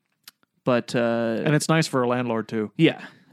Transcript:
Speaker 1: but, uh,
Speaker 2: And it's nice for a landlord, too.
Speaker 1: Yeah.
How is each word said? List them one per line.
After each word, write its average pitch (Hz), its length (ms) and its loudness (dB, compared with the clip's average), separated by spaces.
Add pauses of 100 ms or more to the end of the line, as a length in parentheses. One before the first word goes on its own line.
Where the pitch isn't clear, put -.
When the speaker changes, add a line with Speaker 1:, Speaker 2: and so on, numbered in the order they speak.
(640)
Speaker 1:
but, 120 300 0
uh, 117 500 0
Speaker 2:
And 151 100 2
it's 151 140 0
nice 160 180 2
for 131 160 0
a 120 60 0
landlord, 120 400 -2
too. 107 280 -4
Speaker 1:
Yeah. 156 240 2 (320)